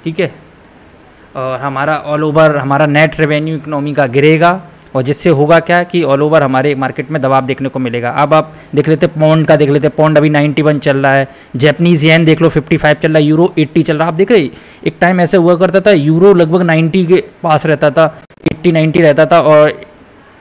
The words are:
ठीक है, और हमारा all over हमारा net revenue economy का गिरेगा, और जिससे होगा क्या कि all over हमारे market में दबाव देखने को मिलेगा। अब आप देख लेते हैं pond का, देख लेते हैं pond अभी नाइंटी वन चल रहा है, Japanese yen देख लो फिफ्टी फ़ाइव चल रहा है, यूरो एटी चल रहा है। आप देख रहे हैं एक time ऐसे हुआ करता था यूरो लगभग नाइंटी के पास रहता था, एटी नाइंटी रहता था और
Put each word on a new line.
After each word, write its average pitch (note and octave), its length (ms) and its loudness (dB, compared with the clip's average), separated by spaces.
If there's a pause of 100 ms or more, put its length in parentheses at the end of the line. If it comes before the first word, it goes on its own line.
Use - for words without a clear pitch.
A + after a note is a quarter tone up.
ठीक E3 160 -6
है, D#3 240 -8 (920)
और C3 240 -8
हमारा C#3+ 460 -4
all D3+ 160 -4
over D#3 340 2
हमारा C#3 300 -2
net D#3 340 0
revenue D#3 360 -2
economy D3 380 -8
का C#3 120 0
गिरेगा, D#3 560 2 (320)
और C3 80 -2
जिससे C#3+ 280 -2
होगा D3+ 300 2
क्या F3 220 -2
कि F3 200 -4
all C#3 160 0
over D3+ 240 0
हमारे C3+ 320 -2
market C3+ 360 -6
में D3+ 120 -6
दबाव C3 240 0
देखने C3+ 220 -6
को C3 100 -10
मिलेगा। A#2+ 320 -6
अब C#3 240 -2
आप D#3 180 0 (220)
देख C#3+ 140 0
लेते D#3 180 0
हैं D#3 140 -6
pond D#3 260 2
का, D#3 100 4
देख D3 140 2
लेते C#3+ 160 0
हैं D3 100 -6
pond D#3 220 2
अभी D3+ 120 2
नाइंटी D3 320 0
वन D3+ 160 0
चल C3+ 180 -2
रहा C3+ 160 0
है, C3+ 160 0 (280)
Japanese D3+ 480 0
yen D#3+ 200 2
देख D#3+ 180 2
लो E3+ 60 4
फिफ्टी D#3 280 -2
फ़ाइव D3+ 260 0
चल E3+ 60 0
रहा D#3 100 0
है, D3+ 60 2
यूरो E3 340 0
एटी D#3 240 0
चल D#3 140 -4
रहा D#3 80 -2
है। E3 40 -4
आप E3 60 -4
देख G3 180 0
रहे G#3+ 80 4
हैं C#3 100 -4 (360)
एक D#3 140 -6
time F3+ 200 0
ऐसे F3 160 0
हुआ F3 200 2
करता F3+ 240 0
था G#3 100 2
यूरो E3+ 440 4
लगभग F3 280 2
नाइंटी E3 440 0
के F3 180 0 (180)
पास D#3 240 0
रहता D#3 240 0
था, D#3 320 0 (240)
एटी E3 260 -2
नाइंटी D#3+ 280 0
रहता D#3 260 2
था E3+ 140 4
और D3+ 400 2 (600)